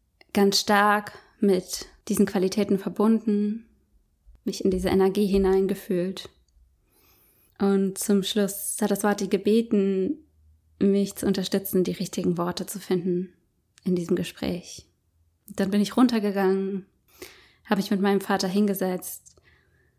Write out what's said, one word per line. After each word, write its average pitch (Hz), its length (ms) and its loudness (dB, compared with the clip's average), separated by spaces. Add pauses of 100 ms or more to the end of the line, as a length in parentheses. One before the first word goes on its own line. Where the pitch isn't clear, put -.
(320)
ganz 202 280 4
stark 208 520 2 (260)
mit 190 480 0 (220)
diesen 202 180 2
Qualitäten 196 520 0
verbunden, 208 880 0 (800)
mich - 200 -4
in 196 60 2
diese 185 180 0
Energie 190 380 4
hineingefühlt. 190 1000 0 (1300)
Und 196 400 2
zum 202 240 2
Schluss - 540 -4
Saraswati 202 520 0
gebeten, 202 880 2 (640)
mich 196 340 2
zu - 120 -6
unterstützen, 190 580 0
die 180 80 -2
richtigen 180 460 -4
Worte 175 280 -4
zu 196 140 -12
finden 180 520 -2 (520)
in 180 100 0
diesem 175 220 -2
Gespräch. - 680 -8 (600)
Dann 196 240 -4
bin 202 100 2
ich 202 160 -2
runtergegangen, 196 880 0 (800)
habe 202 140 0
mich 202 100 -2
mit 196 100 0
meinem 196 200 2
Vater 196 280 -2
hingesetzt 190 880 -2 (640)